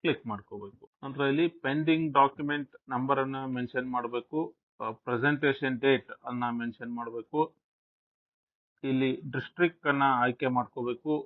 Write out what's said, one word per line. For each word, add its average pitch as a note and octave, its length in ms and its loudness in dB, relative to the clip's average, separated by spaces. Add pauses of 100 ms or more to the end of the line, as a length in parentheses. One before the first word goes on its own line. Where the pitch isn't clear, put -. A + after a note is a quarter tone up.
ಕ್ಲಿಕ್ D3+ 280 0
ಮಾಡ್ಕೋಬೇಕು. G2+ 520 -10 (200)
ನಂತರ C#3 280 -4
ಇಲ್ಲಿ D#3+ 140 4 (180)
ಪೆಂಡಿಂಗ್ D#3 440 2 (120)
ಡಾಕ್ಯುಮೆಂಟ್ C#3+ 540 2 (200)
ನಂಬರ್ C3+ 300 2
ಅನ್ನ C3+ 160 -4 (160)
ಮೆನ್ಷನ್ B2 400 -4
ಮಾಡ್ಬೇಕು, A#2+ 440 -4 (420)
ಆ, A2+ 100 -6 (160)
ಪ್ರೆಸೆಂಟೇಷನ್ C3+ 800 2
ಡೇಟ್ C3+ 260 4 (180)
ಅನ್ನ B2 140 -4 (160)
ಮೆನ್ಷನ್ A#2 400 -8
ಮಾಡ್ಬೇಕು. A#2 420 -4 (1400)
ಇಲ್ಲಿ C3 280 2 (220)
ಡಿಸ್ಟ್ರಿಕ್ಟ್ E3 580 -2
ಅನ್ನ C#3 140 4 (200)
ಆಯ್ಕೆ B2+ 240 0 (100)
ಮಾಡ್ಕೋಬೇಕು. B2 560 -2 (100)